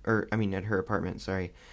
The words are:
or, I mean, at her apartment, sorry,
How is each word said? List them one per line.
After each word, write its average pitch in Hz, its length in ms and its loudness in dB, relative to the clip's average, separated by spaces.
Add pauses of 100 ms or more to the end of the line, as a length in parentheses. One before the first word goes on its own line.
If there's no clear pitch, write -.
or, 110 260 2
I 110 40 2
mean, 104 180 2
at 95 100 -2
her 107 140 2
apartment, 92 420 -2
sorry, 95 320 -2 (200)